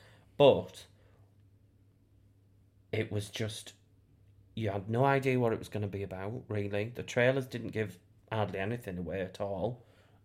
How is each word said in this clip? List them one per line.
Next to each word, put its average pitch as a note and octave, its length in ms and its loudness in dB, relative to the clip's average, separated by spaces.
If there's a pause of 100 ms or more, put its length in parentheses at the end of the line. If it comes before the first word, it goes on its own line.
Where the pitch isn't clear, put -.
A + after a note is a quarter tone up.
(380)
But G#2 480 6 (2000)
it G#2+ 200 -2
was G#2 180 -4
just, - 440 -6 (800)
you A2 160 -2
had G2 180 -4
no A#2+ 160 4
idea C3+ 340 4
what A2+ 140 4
it - 60 -2
was - 100 -12
gonna G#2 180 -2
be G2 160 -4
about, G2 440 -8
really. G#2 480 -2
The - 80 -8
trailers C3 420 2
didn't A2+ 240 -8
give G#2+ 280 -4 (340)
hardly G2+ 280 -2
anything G2+ 380 -4
away F2+ 240 -4
at - 180 -8
all. G2+ 440 -4 (420)